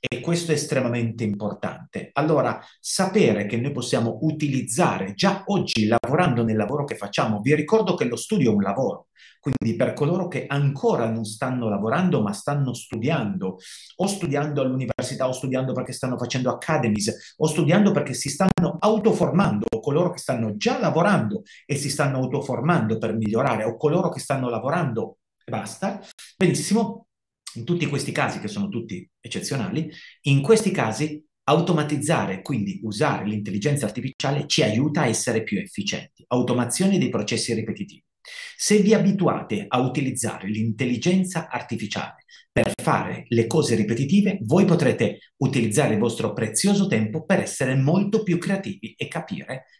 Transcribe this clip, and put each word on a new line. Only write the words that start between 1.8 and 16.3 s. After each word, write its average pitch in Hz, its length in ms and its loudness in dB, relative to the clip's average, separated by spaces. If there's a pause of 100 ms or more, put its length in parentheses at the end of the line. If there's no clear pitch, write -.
Allora, 139 440 2 (220)
sapere 175 640 4
che 107 140 -2
noi 135 120 -2
possiamo 120 520 -2
utilizzare 131 880 0
già 190 340 0
oggi, 165 400 0
lavorando 123 560 2
nel 110 140 0
lavoro 123 280 -2
che - 120 -6
facciamo, 104 440 -2
vi 135 140 4
ricordo 180 400 2
che 147 120 -2
lo 120 100 -4
studio 139 340 2
è 101 40 4
un 101 80 4
lavoro, 98 460 -2 (300)
quindi 113 380 -2
per 117 160 0
coloro 175 340 0
che 131 200 -6
ancora 143 640 0
non 113 160 -4
stanno 127 420 -4
lavorando 123 540 2
ma - 100 -2
stanno 143 400 -2
studiando, 107 840 -4 (380)
o 185 100 0
studiando 143 560 -2
all'università, 127 680 -2
o 127 40 -2
studiando 127 420 -2
perché 120 180 -6
stanno 127 240 -4
facendo 123 340 -2